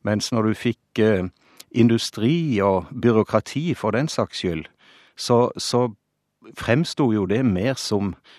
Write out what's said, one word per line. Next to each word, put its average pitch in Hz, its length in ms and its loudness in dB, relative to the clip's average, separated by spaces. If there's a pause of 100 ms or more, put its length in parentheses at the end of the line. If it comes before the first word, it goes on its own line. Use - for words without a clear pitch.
mens 104 280 -2
når 110 180 0
du 107 40 0
fikk, - 440 -6
eh, 104 300 2 (480)
industri 120 840 2
og 95 320 2
byråkrati 120 800 0
for 107 180 -4
den 131 160 -2
saks - 320 -6
skyld, 82 280 -4 (480)
så, 120 420 2
så 123 340 -2 (640)
fremsto 139 560 0
jo 104 140 0
det 104 180 0
mer 110 300 0
som, 98 400 -2 (240)